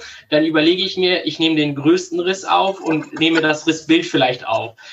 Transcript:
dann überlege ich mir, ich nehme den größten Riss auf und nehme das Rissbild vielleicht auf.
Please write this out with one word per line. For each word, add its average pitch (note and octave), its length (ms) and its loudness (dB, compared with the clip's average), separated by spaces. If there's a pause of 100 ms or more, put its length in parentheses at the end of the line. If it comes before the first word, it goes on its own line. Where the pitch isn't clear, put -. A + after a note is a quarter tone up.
(300)
dann D3+ 160 4
überlege D#3+ 380 2
ich F#3+ 120 -6
mir, F#3 300 0
ich D#3 140 -6
nehme D#3+ 160 2
den D3 200 0
größten E3+ 440 0
Riss F#3 260 -4
auf F#3 360 0
und D#3 380 -4
nehme D#3+ 220 4
das D#3 260 0
Rissbild E3 380 0
vielleicht C#3+ 420 -2
auf. A2+ 280 -4 (180)